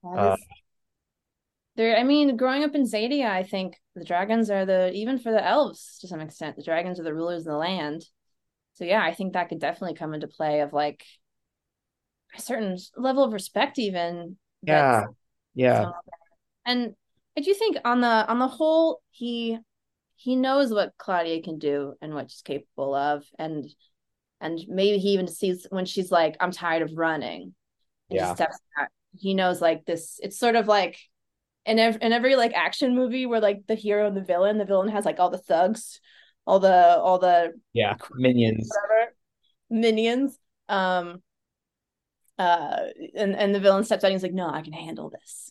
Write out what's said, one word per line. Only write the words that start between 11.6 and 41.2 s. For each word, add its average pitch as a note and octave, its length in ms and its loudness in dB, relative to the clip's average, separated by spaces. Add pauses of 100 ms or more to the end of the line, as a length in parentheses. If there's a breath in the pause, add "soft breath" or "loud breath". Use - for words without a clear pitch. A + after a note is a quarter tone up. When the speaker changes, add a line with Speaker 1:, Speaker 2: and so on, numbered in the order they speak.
Speaker 1:
a - 40 -18
certain A3 320 -4
s-, F3+ 240 -12
level C4 260 0
of A#3+ 100 2
respect G#3+ 460 -4
even. F3 580 -4 (260)
Speaker 2:
Yeah. C#3 400 4
Speaker 1:
That's G#2+ 120 -8 (400)
Speaker 2:
Yeah. B2 220 4
Speaker 1:
some A2+ 140 2
of F3 40 -14 (120)
that. - 80 -20 (520)
And A#3+ 280 -2 (420)
I D4+ 40 -4
do F#4 140 2
think G#4 320 -2
on B3 160 2
the, A#3+ 40 4 (220)
on A#3 100 0
the B3+ 80 2
whole, D#4+ 540 2 (100)
he, A#3 480 -6 (580)
he B3+ 200 -4
knows C4 340 2
what G#3 280 0
Claudia E3 440 -2
can D#3+ 160 -10
do C#3+ 440 -4
and D#3 120 -12
what C3+ 160 -10
she's - 120 -20
capable C#3 520 -8
of. C#3+ 300 -2 (140)
And, D#3 260 -8 (800)
and E3 260 -8
maybe G3+ 300 2
he G3 160 0
even F#3 120 -2
sees F#3 440 -6
when F#3 160 -4
she's F#3 260 -4
like, D#3+ 260 2
"I'm F3+ 140 -2
tired E3 300 -2
of D#3+ 160 -8
running." B2 560 -4 (560)
And F#3 60 -6
Speaker 2:
Yeah. F#3 40 0
Speaker 1:
just B2+ 160 -4
steps E3 220 -2 (180)
back. C#3+ 160 -6 (240)
He F#3+ 160 -4
knows, F3+ 300 0
like, D#3+ 240 0
this, - 360 -8
it's G3 160 -10
sort A#3 160 2
of A3 140 2
like G3 300 2 (680)
in A3 140 2
ev-, A3 240 2
in A3+ 100 2
every, B3+ 240 4
like, A#3 180 2
action B3 400 0
movie B3+ 300 0
where, A#3 160 0
like, G3+ 260 0
the A3 80 0
hero G#3 320 0
and G3+ 100 -2
the G3 60 -4
villain, F#3+ 360 2
the G3+ 80 -2
villain G3 240 2
has, G3+ 160 -2
like, D#3 120 -2
all F3+ 120 4
the F3 80 -6
thugs, F#3 600 0 (480 soft breath)
all F#3+ 140 6
the, F3+ 380 8
all F#3 200 4
the F3 360 4 (180)
Speaker 2:
Yeah, G#2 240 2 (160)
minions. A#2+ 580 2
Speaker 1:
whatever, A3 440 0 (560)
minions. A3+ 680 2 (300)
Um, F#3 540 -2 (1160)